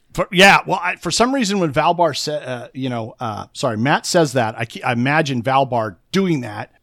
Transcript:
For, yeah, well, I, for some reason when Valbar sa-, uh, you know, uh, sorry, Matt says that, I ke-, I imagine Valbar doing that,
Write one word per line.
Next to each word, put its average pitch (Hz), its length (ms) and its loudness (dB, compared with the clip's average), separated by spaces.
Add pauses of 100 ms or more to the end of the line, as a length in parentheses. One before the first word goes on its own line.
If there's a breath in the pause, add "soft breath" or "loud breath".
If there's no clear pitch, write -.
(140)
For, 175 180 -4
yeah, 180 360 6
well, 185 160 0
I, 180 140 -4
for - 140 -8
some 247 240 2
reason 208 240 0
when 165 140 0
Valbar 160 440 2
sa-, 151 180 -6
uh, 127 400 -8
you 131 160 -4
know, 117 280 -6
uh, 104 360 -6
sorry, 120 240 -2
Matt 143 280 0
says 160 280 2
that, 113 240 0
I 117 80 -4
ke-, - 180 -12
I 131 80 0
imagine 135 500 0
Valbar 123 540 0 (160)
doing 175 300 0
that, 110 300 -12 (100)